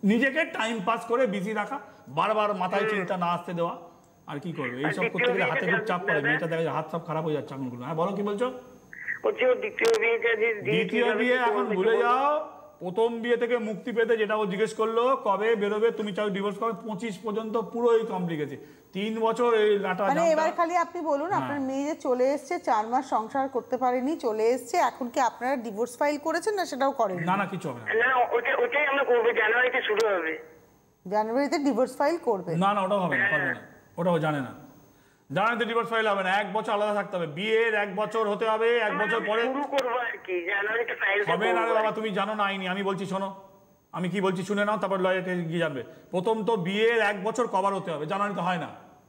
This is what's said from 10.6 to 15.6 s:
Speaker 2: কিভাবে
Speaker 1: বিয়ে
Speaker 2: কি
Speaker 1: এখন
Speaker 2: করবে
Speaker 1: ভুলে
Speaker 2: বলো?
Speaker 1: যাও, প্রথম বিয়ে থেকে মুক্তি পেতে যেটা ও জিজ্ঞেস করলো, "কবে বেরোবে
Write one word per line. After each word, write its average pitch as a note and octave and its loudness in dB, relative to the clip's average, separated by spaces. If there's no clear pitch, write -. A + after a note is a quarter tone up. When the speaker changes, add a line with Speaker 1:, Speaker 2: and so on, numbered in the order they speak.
Speaker 2:
কিভাবে A#3 2
Speaker 1:
বিয়ে B3 4
Speaker 2:
কি B3+ 2
Speaker 1:
এখন G#3+ 2
Speaker 2:
করবে G#3+ 0
Speaker 1:
ভুলে F#3+ 4
Speaker 2:
বলো? A3+ 4
Speaker 1:
যাও, C#4 2
প্রথম A3+ -2
বিয়ে A#3+ 2
থেকে A#3+ 0
মুক্তি G#3+ -4
পেতে A#3 2
যেটা G#3+ 2
ও G#3+ 0
জিজ্ঞেস G3 0
করলো, A#3 2
"কবে G#3+ 2
বেরোবে G#3+ 2